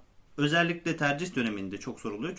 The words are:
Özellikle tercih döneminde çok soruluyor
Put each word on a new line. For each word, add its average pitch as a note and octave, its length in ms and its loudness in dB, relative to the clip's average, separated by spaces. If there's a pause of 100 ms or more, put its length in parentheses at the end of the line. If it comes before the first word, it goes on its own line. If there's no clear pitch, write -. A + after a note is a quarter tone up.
(380)
Özellikle E3+ 600 2
tercih D3 380 0
döneminde G2+ 420 0
çok A2+ 220 -8
soruluyor A#2 400 -4